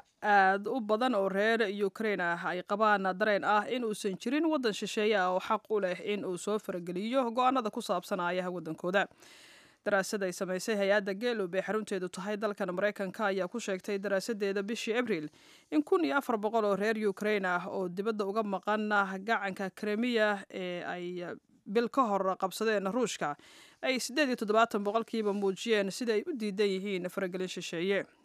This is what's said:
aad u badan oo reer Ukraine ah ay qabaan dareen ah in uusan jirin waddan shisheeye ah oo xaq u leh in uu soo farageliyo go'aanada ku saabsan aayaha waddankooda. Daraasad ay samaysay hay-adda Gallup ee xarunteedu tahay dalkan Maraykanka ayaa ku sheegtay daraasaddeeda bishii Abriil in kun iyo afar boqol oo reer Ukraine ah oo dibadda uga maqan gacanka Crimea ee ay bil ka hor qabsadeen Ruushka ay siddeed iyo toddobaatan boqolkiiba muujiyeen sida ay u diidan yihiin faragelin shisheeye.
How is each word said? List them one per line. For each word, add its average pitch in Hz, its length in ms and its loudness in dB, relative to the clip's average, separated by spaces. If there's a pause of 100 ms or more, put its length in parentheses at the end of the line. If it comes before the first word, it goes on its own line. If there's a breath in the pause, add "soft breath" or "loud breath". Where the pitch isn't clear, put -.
(220)
aad 202 460 6
u 254 120 0
badan 220 340 2
oo 196 140 2
reer 214 360 4 (200)
Ukraine 196 380 -2
ah 175 300 0
ay 180 100 -4
qabaan 208 460 4 (100)
dareen 202 260 2
ah 208 240 4
in 247 160 -2
uusan 208 360 -2
jirin 294 260 0
waddan 262 260 2
shisheeye 214 440 0
ah 185 160 2
oo 185 80 0
xaq - 300 -2
u 208 100 2
leh 180 240 0
in 202 200 -4
uu 185 140 -4
soo 208 200 -2
farageliyo 202 760 -2
go'aanada 254 380 2
ku 240 120 -6
saabsan 185 380 -2
aayaha 180 300 -2
waddankooda. 175 580 -2 (760 loud breath)
Daraasad 196 380 0
ay 180 100 0
samaysay 185 480 -4
hay-adda 202 340 2
Gallup 208 400 -2
ee 185 80 0
xarunteedu 196 460 -2
tahay 202 280 -6
dalkan 202 360 -2
Maraykanka 202 540 0
ayaa 190 220 0
ku 240 120 -8
sheegtay 196 380 -4
daraasaddeeda 202 640 -2
bishii 214 340 -4
Abriil 196 320 -2 (420 loud breath)
in 302 120 4
kun 370 220 2
iyo 277 120 2
afar 240 220 0
boqol 214 260 2
oo 202 120 4
reer 214 200 2 (120)
Ukraine 208 400 0
ah 180 200 0
oo 190 200 -2
dibadda 202 360 -2
uga 208 180 0
maqan 208 460 0 (380)
gacanka 196 480 -2
Crimea 208 760 0
ee 180 340 -6
ay 175 520 -8 (300)
bil 226 220 0
ka 269 200 2
hor 190 320 2
qabsadeen 196 520 0
Ruushka 185 440 -2 (460 loud breath)
ay 262 180 0
siddeed 269 280 0
iyo 247 80 0
toddobaatan 220 480 4
boqolkiiba 214 520 0
muujiyeen 202 560 0
sida 240 240 -2
ay 220 100 -2
u 349 60 -4
diidan 208 360 0
yihiin 190 440 -2
faragelin 185 360 -4
shisheeye. 180 580 -2 (180)